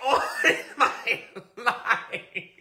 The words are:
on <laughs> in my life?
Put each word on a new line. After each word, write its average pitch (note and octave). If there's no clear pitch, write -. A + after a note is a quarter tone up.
on -
<laughs> -
in -
my -
life? -